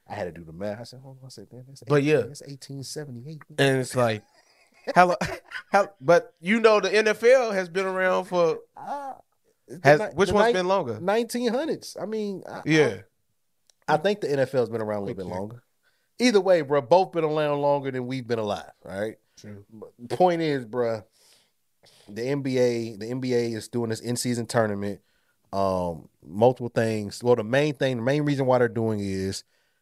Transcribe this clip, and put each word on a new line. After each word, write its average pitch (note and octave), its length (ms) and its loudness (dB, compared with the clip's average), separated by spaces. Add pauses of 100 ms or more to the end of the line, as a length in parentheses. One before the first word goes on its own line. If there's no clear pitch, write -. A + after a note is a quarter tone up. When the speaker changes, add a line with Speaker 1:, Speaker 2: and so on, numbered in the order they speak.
Speaker 1:
I F#2+ 80 -12
had G2+ 100 -6
to F2 80 -8
do E2+ 120 -16
the D#2+ 80 -18
math. G2+ 280 -8
I - 20 -12
said, B2 180 -18
"Hold C3+ 220 -20
on," C3 40 -18
I - 40 -18
said, G2+ 200 -20
"Damn, B2 160 -18
that's C#3 220 -20
Speaker 2:
But C#3+ 140 4
yeah. D3+ 140 4
Speaker 1:
eighteen, A2 120 0
that's - 180 -18
eighteen C#3 360 -14
seventy-eight." C#3 580 -14 (160)
Speaker 2:
And C3+ 220 4
it's B2+ 180 -4
like, A2+ 260 0 (720)
how F3+ 120 8
lo-, F3 100 0 (280)
<laughs> - 280 -16
how, G3+ 160 4 (100)
but E3 440 4
you G#3 180 2
know G#3+ 200 6
the F#3 140 -2
N G#3+ 140 4
F G#3+ 160 -2
L B3 280 6
has F#3 180 -4
been F#3+ 160 -2
around F#3 400 0
for, E3+ 320 2 (180)
Speaker 1:
Uh, G3+ 380 -10 (520)
the D3+ 160 -14
Speaker 2:
has, D3 180 8
Speaker 1:
ni-, G#3 80 -4
Speaker 2:
which F3 200 0
Speaker 1:
the F3+ 60 0
Speaker 2:
one's G#3 140 6
Speaker 1:
ni-, A#3+ 40 4
Speaker 2:
been F#3 160 0
longer? D#3+ 320 -2
Speaker 1:
nineteen A3+ 520 -2
hundreds. C4 460 -6
I F3 60 -8
mean, G#3 420 -6
I, - 200 -14
Speaker 2:
Yeah. C#3+ 300 4 (920)
Speaker 1:
I, D3 60 4
I - 20 4
think G3 240 0
the C#3+ 100 -4
N C#3 100 0
F B2+ 140 -2
L C3 60 2
has A#2 80 0
been A2+ 140 -6
around G#2+ 160 -4
a G2+ 60 -6
little G2 100 -6
Speaker 2:
Quick F#2 120 -10
Speaker 1:
bit F2 40 -10
Speaker 2:
check. F2+ 80 -6
Speaker 1:
longer. A2 240 -12 (560)
Either A3+ 220 4
way, F3+ 200 4
bro, C#3+ 220 0
both E3+ 300 4
been E3 120 -2
around D3+ 380 0
longer C#3+ 280 0
than B2+ 160 -4
we've B2+ 200 -8
been A2+ 120 -2
alive, G2+ 320 -4 (140)
all F#2 160 -8
right? A2 160 -4 (240)
Speaker 2:
True. G#2 320 -18
Speaker 1:
But A2 180 -18 (100)
the A#2+ 160 -10
point F3 260 2
is, C#3+ 220 -2
bro, A2+ 400 -4 (1040)
the G#2 160 -8
N C#3 180 -2
B C3 160 0
A, A#2 380 2
the G#2 100 -10
N B2+ 140 -6
B B2+ 140 0
A A#2+ 180 2
is G#2+ 160 -8
doing A#2 220 -2
this A2 100 -4
in-season A#2+ 460 -4
tournament. G2+ 540 -2 (520)
Um, F#2 560 -2 (180)
multiple A#2 480 2
things. A2 480 -4
Well, A#2+ 140 4
the A2 80 -2
main C#3 300 0
thing, C3 240 -2
the A2+ 40 -6
main C#3+ 220 0
reason C#3 220 0
why B2+ 120 4
they're A#2+ 100 4
doing A2 300 -2
is F#2+ 460 -4 (380)